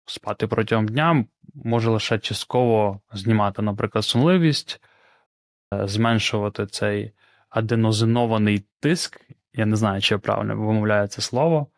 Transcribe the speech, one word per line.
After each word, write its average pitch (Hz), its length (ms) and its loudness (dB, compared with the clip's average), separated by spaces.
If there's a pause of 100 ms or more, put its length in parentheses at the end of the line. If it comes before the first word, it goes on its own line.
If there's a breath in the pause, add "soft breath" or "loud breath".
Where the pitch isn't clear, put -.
спати - 400 -6
протягом 110 420 0
дня, 147 360 2 (400)
може 117 260 0
лише 110 280 0
частково 107 840 0 (120)
знімати, 104 500 0
наприклад, 107 420 -2
сонливість, 160 800 2 (920 soft breath)
е, 101 120 -2
зменшувати 107 800 0
цей 104 460 -4 (380 soft breath)
аденозинований 113 1120 2 (160)
тиск. - 400 -2 (340)
Я 110 120 0
не 107 100 2
знаю, 101 240 0
чи 101 140 0
я 104 40 0
правильно 107 380 -2
вимовляю 107 520 0
це - 140 -10
слово, 147 440 0 (120)